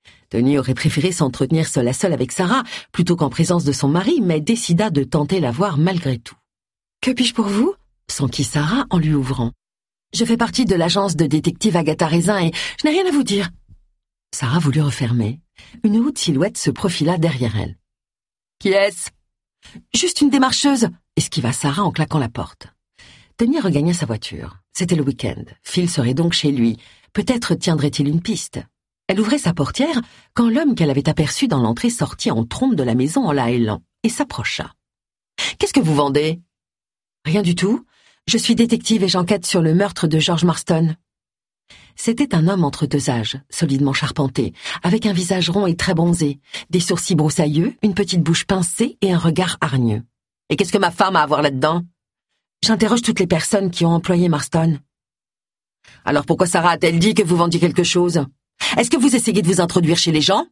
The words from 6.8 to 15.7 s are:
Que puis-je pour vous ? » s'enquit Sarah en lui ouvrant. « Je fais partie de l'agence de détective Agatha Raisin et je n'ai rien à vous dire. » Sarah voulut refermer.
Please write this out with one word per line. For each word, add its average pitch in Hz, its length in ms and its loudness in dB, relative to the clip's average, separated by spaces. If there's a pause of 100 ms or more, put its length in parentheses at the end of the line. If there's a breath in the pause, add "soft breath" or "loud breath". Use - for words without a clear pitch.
Que 262 100 0
puis-je 247 220 0
pour 208 140 -2
vous ? » 233 280 0 (340)
s'enquit 139 360 -2
Sarah 156 440 0
en 180 100 2
lui 156 140 2
ouvrant. « 127 380 -2 (600)
Je 196 100 -2
fais 233 140 2
partie 233 260 0
de 190 120 2
l'agence 175 420 0
de 160 80 4
détective 165 500 0
Agatha 156 320 0
Raisin 175 320 2
et 165 140 0 (260 loud breath)
je 302 80 0
n'ai 302 60 2
rien 370 120 2
à 359 60 0
vous 285 120 2
dire. » 202 260 -2 (840)
Sarah 131 260 0
voulut 151 220 2
refermer. 120 600 -2 (420 loud breath)